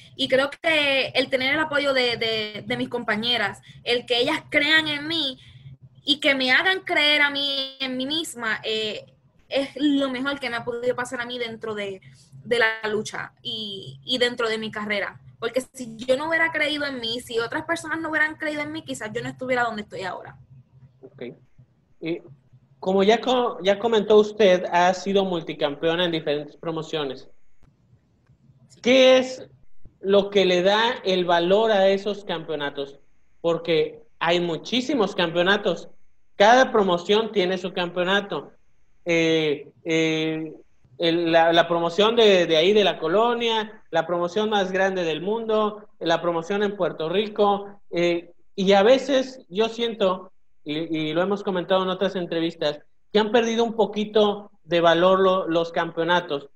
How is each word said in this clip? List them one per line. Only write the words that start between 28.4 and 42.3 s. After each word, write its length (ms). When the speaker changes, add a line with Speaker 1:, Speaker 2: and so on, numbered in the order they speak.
Speaker 1:
Sí. 160
Speaker 2:
¿Qué 340
es 300
lo 300
que 160
le 160
da 320
el 220
valor 460
a 160
esos 360
campeonatos? 760
Porque 580
hay 220
muchísimos 760
campeonatos. 720
Cada 360
promoción 600
tiene 260
su 160
campeonato. 800
Eh, 640
eh, 680
el, 340
la, 200
la 160
promoción 480
de, 300